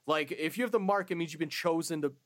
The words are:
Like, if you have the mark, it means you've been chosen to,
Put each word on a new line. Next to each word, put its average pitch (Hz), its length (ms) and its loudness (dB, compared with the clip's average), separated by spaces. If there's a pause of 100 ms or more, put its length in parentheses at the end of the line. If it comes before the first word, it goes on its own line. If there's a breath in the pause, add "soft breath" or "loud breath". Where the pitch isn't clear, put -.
Like, 151 260 2
if 156 260 -2
you 240 60 2
have 226 80 0
the 226 80 4
mark, 196 300 2
it 180 60 -2
means 170 180 -2
you've 156 60 -6
been 156 100 -2
chosen 165 540 0
to, 139 100 0 (120)